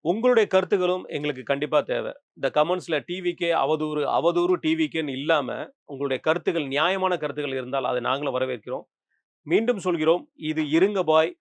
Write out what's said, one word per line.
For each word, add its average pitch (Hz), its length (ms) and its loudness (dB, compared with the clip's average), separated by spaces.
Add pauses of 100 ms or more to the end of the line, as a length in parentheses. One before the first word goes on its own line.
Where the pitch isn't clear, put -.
உங்களுடைய 226 500 4
கருத்துக்களும் 185 500 2 (120)
எங்களுக்கு 143 260 -4
கண்டிப்பா 139 380 0
தேவை. 120 320 -4 (220)
இந்த 135 220 -4
கமெண்ட்ஸ்ல 160 500 0
டி 175 140 -8
வி 175 200 -2
கே 170 100 0 (120)
அவதூறு, 151 400 0 (160)
அவதூறு 175 360 2 (100)
டி 156 100 2
வி 156 180 0
கேன்னு 147 260 -4
இல்லாம 147 300 0 (360)
உங்களுடைய 135 420 -4
கருத்துக்கள், 160 480 0
நியாயமான 185 420 0
கருத்துக்கள் 139 440 -6
இருந்தால் 127 300 -4
அதை 120 180 -2
நாங்களும் 135 300 -2
வரவேற்கிறோம். 127 460 -6 (600)
மீண்டும் 214 400 2
சொல்கிறோம், 170 360 2 (140)
இது 156 320 -4
இருங்க 185 360 4
பாய். 160 360 4